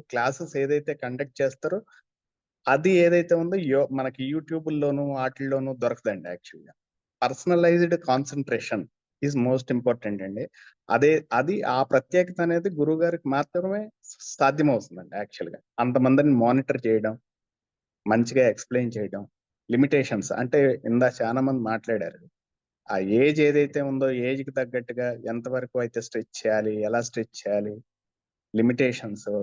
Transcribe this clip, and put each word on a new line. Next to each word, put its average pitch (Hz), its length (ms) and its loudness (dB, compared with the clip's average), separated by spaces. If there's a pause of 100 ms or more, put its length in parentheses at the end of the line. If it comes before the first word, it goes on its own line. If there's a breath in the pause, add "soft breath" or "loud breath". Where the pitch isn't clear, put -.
క్లాసెస్ 135 560 -4
ఏదైతే 147 380 -2
కండక్ట్ 127 420 -8
చేస్తారో, 156 420 -4 (880 soft breath)
అది 156 320 2
ఏదైతే 170 360 4
ఉందో 170 300 0
యో-, 135 260 2
మనకి 131 340 -4
YouTube-ల్లోనూ 151 800 -2 (140)
ఆటిల్లోనూ 135 580 -4
దొరకదండి 113 520 -4
యాక్చువల్‌గా. 80 440 -16 (500)
పర్సనలైజ్డ్ 170 800 4
కాన్సంట్రేషన్ 131 840 -2 (380)
is 143 140 -2
most 127 340 2
important 117 500 -2
అండి. 98 220 -8 (460 loud breath)
అదే, 131 220 4 (220)
అది 139 220 0 (140)
ఆ 127 160 0
ప్రత్యేకత 180 560 0
అనేది 170 300 0
గురువు 156 280 0
గారికి 170 300 -2
మాత్రమే 175 520 -2 (480)
సాధ్యమవుతుందండి 135 880 0
యాక్చువల్‌గా. 87 440 -10 (180)
అంతమందిని 131 580 4
మానిటర్ 120 460 2
చేయడం, 110 320 0 (920)
మంచిగా 120 400 4
ఎక్స్‌ప్లెయిన్ 120 460 -2
చేయడం, 101 300 -8 (480)
లిమిటేషన్స్ 127 640 2
అంటే 123 260 0 (280)
ఇందాక 120 300 2
చాలా 117 240 -2
మంది 131 220 0
మాట్లాడారు. 110 580 -4 (680)
ఆ 104 80 -4 (200)
ఏజ్ 147 240 4
ఏదైతే 147 420 2
ఉందో 135 260 -2 (120)
ఏజ్‌కి 135 320 -4
తగ్గట్టుగా 123 560 -4 (200)
ఎంతవరకు 123 500 -6
అయితే 117 240 -4
స్ట్రెచ్ - 340 -8
చేయాలి, 107 460 0
ఎలా 113 200 0
స్ట్రెచ్ - 340 -8
చేయాలి, 104 380 -4 (800)
లిమిటేషన్స్ 120 720 0 (160)